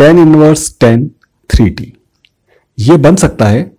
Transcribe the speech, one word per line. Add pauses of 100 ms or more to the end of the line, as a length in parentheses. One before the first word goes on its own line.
tan
inverse (200)
tan (440)
three (100)
t, (920)
ये
बन
सकता
है